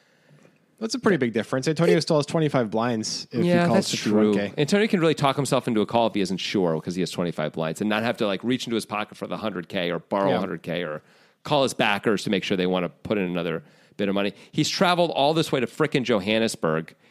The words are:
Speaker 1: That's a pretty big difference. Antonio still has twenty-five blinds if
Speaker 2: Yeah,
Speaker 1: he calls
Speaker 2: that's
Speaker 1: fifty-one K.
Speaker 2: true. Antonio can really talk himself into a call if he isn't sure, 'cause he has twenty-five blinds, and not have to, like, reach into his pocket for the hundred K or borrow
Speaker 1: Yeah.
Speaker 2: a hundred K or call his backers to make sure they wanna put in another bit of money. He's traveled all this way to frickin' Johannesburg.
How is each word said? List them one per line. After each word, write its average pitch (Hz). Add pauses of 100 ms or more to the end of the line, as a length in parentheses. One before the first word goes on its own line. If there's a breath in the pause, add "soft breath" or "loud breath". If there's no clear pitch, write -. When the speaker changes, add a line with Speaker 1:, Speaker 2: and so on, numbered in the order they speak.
(800 soft breath)
Speaker 1:
That's 220
a 269
pretty 202
big 120
difference. 131
Antonio 165
still 156
has 143
twenty-five 139
blinds 110
if 117
Speaker 2:
Yeah, 175
Speaker 1:
he -
calls 175
Speaker 2:
that's -
Speaker 1:
fifty-one 110
K. 101
Speaker 2:
true. -
Antonio 202
can 202
really 160
talk 139
himself 135
into 107
a 95
call 117
if 101
he 104
isn't 92
sure, 85
'cause 90
he 90
has 82
twenty-five 80
blinds, 80
and 107
not 107
have 120
to, 113
like, 95
reach 123
into 117
his 101
pocket 104
for 107
the 92
hundred 92
K 90
or 85
borrow 98
Speaker 1:
Yeah. -
Speaker 2:
a 107
hundred 90
K 87
or 76 (420 soft breath)
call 143
his 117
backers 101
to 110
make 95
sure 101
they 90
wanna 90
put -
in 95
another 85 (360 soft breath)
bit 101
of 98
money. 101 (200 loud breath)
He's 147
traveled 175
all 143
this 160
way 143
to 117
frickin' 143
Johannesburg. 101 (160 soft breath)